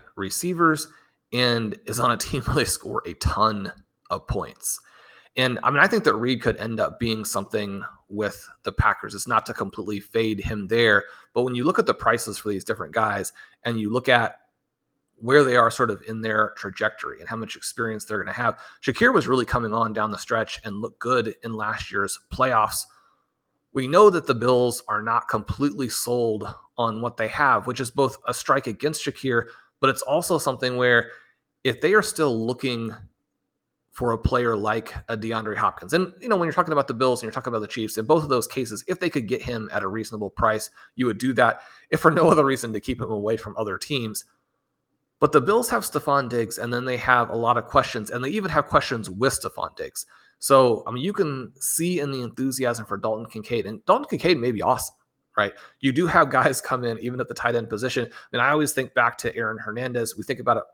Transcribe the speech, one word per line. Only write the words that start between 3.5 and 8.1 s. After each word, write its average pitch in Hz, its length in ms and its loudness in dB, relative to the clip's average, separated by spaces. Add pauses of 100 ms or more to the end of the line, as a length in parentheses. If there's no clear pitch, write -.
of 90 180 -6
points. - 520 -6 (580)
And, 127 260 2
I 127 80 2
mean, 143 80 2
I 180 80 8
think 220 160 0
that 104 120 4
Reed 120 260 -2
could 113 160 0
end 110 220 -6
up 80 200 -2
being 110 240 -2
something 98 600 -4 (260)
with 104 380 -4 (160)